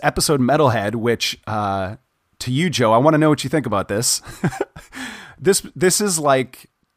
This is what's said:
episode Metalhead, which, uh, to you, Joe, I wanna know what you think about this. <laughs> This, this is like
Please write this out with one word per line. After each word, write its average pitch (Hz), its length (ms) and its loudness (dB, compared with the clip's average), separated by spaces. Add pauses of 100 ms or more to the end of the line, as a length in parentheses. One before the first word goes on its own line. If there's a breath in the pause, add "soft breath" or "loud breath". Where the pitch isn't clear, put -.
episode 147 360 0
Metalhead, 120 540 2
which, 117 540 -4
uh, 101 480 -4 (420)
to 123 140 -6
you, 160 180 0
Joe, 117 220 2
I 113 60 6
wanna 151 200 4
know 156 120 4
what 143 120 2
you 131 80 -6
think 147 160 -2
about 101 220 -2
this. - 340 -2 (200)
<laughs> - 1000 -8
This, 190 220 2 (120)
this 180 260 2
is 185 200 -2
like 135 500 0 (260)